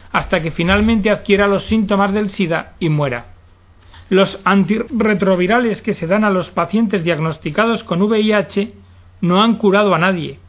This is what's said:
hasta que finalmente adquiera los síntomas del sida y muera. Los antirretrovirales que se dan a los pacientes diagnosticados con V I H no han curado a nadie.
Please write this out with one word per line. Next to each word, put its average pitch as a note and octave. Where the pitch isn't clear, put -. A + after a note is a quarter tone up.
hasta D#3+
que D#3
finalmente G#3
adquiera G3+
los G3
síntomas G3+
del G#3
sida E3
y F3
muera. C#3
Los F#3+
antirretrovirales G3+
que G#3
se E3+
dan G3+
a G#3
los F3+
pacientes G3
diagnosticados E3
con E3+
V G#3+
I G#3+
H G#3
no F3+
han A3+
curado G3+
a D#3+
nadie. E3